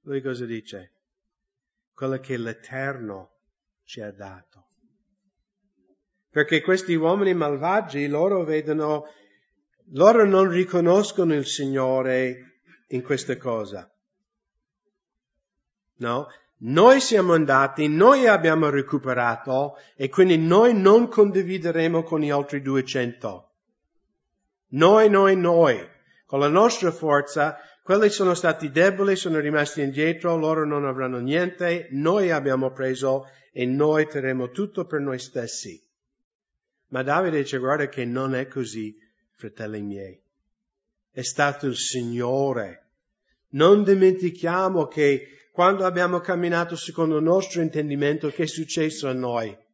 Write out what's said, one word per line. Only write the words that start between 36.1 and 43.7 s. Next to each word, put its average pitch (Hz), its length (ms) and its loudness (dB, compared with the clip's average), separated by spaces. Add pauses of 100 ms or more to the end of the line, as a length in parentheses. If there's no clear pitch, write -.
Ma 131 120 -4
Davide 156 340 0
dice: 139 200 -4
"Guarda 135 300 -2
che 135 160 -8
non 131 320 -4
è 131 120 -6
così, 110 460 -10 (440)
fratelli 107 440 -12
miei. 98 400 -12 (880)
È - 120 -12
stato 143 460 -2
il 120 100 -4
Signore." 120 1120 -4 (600)
Non 190 340 4